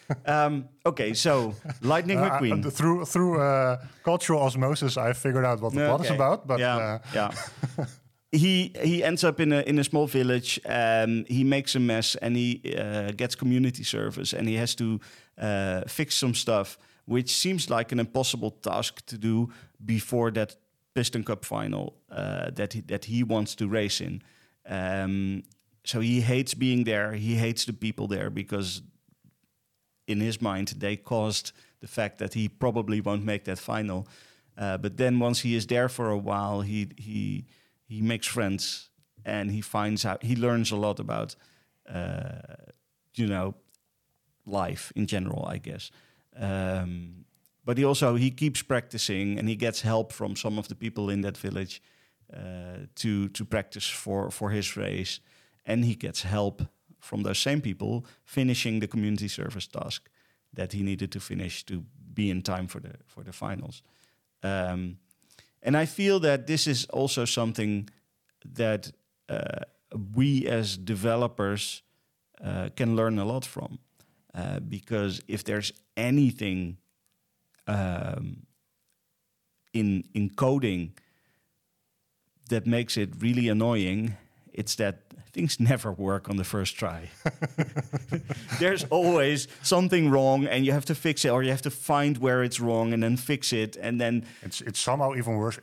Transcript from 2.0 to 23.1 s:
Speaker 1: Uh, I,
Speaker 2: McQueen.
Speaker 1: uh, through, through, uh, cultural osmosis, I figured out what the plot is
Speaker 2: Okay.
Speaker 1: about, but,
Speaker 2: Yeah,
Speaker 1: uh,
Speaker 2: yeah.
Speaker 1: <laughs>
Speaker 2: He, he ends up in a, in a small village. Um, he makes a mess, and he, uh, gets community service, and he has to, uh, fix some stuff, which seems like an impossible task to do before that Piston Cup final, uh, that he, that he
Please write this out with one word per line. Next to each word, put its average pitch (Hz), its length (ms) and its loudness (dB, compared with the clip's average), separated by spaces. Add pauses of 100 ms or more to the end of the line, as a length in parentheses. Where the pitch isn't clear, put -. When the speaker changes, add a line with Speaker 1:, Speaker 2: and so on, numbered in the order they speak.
Speaker 1:
Uh, 143 60 4
I, 147 60 4
Speaker 2:
McQueen. 117 340 2
Speaker 1:
uh, 143 60 -2
through, 170 340 2
through, 175 360 4
uh, 135 360 4 (280)
cultural 170 360 4
osmosis, 135 560 2
I 117 160 2
figured 131 320 2
out 120 160 2
what 113 140 0
the 143 120 2
plot 147 140 4
is 185 60 0
Speaker 2:
Okay. - 80 2
Speaker 1:
about, 139 320 2
but, 131 140 2
Speaker 2:
Yeah, 123 160 4
Speaker 1:
uh, 110 220 0 (160)
Speaker 2:
yeah. 104 160 2 (480)
Speaker 1:
<laughs> 135 80 -4 (480)
Speaker 2:
He, 180 380 6 (100)
he 170 220 4
ends 165 200 2
up - 160 4
in 151 120 6
a, 143 140 4
in 147 120 4
a 143 60 4
small 143 220 2
village. 127 580 2
Um, 113 640 4
he 127 160 4
makes 139 320 2
a 131 40 4
mess, 113 420 2
and 120 140 2
he, 120 240 0 (180)
uh, 104 380 -2
gets 123 180 -2
community 127 500 2
service, 107 480 -2
and 110 160 -2
he 110 100 0
has 117 180 0
to, 110 240 0 (380)
uh, 98 480 -2
fix - 280 -4
some 123 200 2
stuff, 107 440 0 (260)
which 123 260 0
seems 180 380 0
like 117 240 0
an 120 80 2
impossible 117 500 0 (120)
task 101 440 -4
to 117 120 -12
do 113 320 2 (340)
before 113 460 0
that 107 260 -2 (380)
Piston 120 300 0
Cup 104 200 -6
final, 50 500 -4 (160)
uh, 50 440 -6
that 104 200 -4
he, 110 120 -6
that 101 200 -6
he 117 180 2